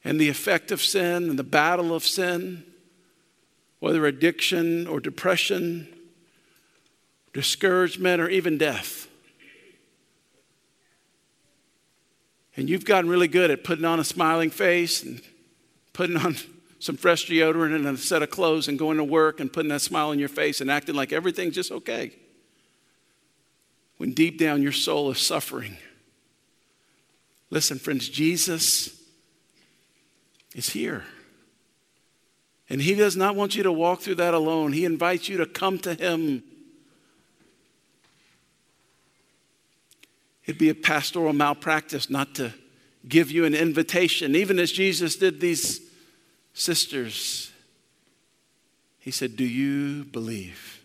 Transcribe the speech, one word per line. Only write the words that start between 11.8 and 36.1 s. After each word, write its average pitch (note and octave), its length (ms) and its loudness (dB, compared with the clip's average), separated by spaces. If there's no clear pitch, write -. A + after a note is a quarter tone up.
And C#3 120 -4
you've F3 160 -2
gotten F#3 240 4
really F3+ 200 4
good F3 220 4
at C3+ 140 0
putting E3 220 -2
on E3 120 2
a D3+ 60 0
smiling E3 460 2
face F3 520 2
and B2 200 -12
putting F3 240 -2
on D#3+ 180 -2
some - 200 -8
fresh E3+ 280 4
deodorant D#3+ 480 2
and D3 120 0
a C#3 100 -2
set D#3 260 0
of D3 80 -4
clothes D#3+ 380 0
and C#3+ 100 -2
going D#3 200 0
to D3+ 60 0
work D#3 360 4
and - 100 -6
putting D#3 200 -2
that C#3+ 100 -2
smile D#3 300 0
on D3 80 -2
your C#3+ 100 -2
face D3+ 320 -2
and C3+ 100 -2
acting C#3+ 240 -2
like C3+ 160 -2
everything's E3+ 440 -2
just F3 180 -6
okay. A#2 400 -8
When - 160 -6
deep D#3+ 260 2
down D3+ 240 2
your C#3 100 0
soul D3 380 0
is B2+ 80 -4
suffering. B2 600 -4
Listen, D3+ 300 -2
friends, C3+ 300 -4
Jesus D#3+ 920 0
is B2+ 160 -6
here. C#3 360 -6
And C#3 140 -2
he F#3 120 4
does G3+ 220 4
not G3 200 2
want G3+ 180 0
you G3 80 -2
to F#3 100 4
walk E3+ 300 2
through F#3+ 140 -4
that F3 180 2
alone. D#3+ 380 0
He D#3+ 120 0
invites F3 440 0
you G3 100 -4
to D#3+ 80 0
come F#3+ 320 -2
to F3 160 -6
him. D#3+ 480 -2